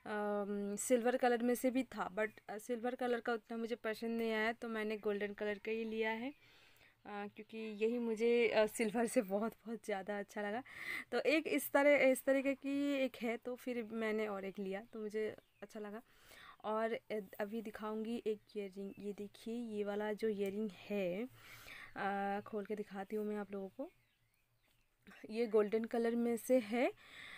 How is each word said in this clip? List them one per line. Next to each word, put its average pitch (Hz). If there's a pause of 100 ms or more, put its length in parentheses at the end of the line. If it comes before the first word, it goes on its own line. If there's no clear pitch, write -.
अम, 208
सिल्वर 240
कलर 247
में 240
से 262
भी 254
था 185
but, 214 (180)
अ, 202
सिल्वर 240
कलर 247
का 240
उतना 233
मुझे 226
पसंद 226
नहीं 226
आया, 220
तो 233
मैंने 220
गोल्डन 202
कलर 208
का 220
ही 226
लिया 220
है, 233 (560)
अ, 202
क्योंकि 214
यही 220
मुझे, 233
अ, 214
सिल्वर 233
से 254
बहुत, 202
बहुत -
ज़्यादा 202
अच्छा 208
लगा। 208 (500)
तो 240
एक 302
इस -
तरह, 294
इस 262
तरीके 269
की 277
एक 269
है, 226
तो 247
फिर 240
मैंने 220
और 196
एक 190
लिया, 190 (120)
तो 226
मुझे 214 (260)
अच्छा 208
लगा। 208 (600)
और 220
अ, 214 (200)
अभी 214
दिखाऊंगी 220
एक 214 (160)
ईयररिंग, 196
ये 202
देखिए 208
ये 220
वाला 208
जो 214
ईयररिंग 202
है, 202 (680)
अ, 196
खोल 208
के 214
दिखाती 202
हूँ 214
मैं 208
आप 202
लोगों 196
को। 294 (1400)
ये 226
गोल्डन 214
कलर 233
में 233
से 254
है, 240 (460)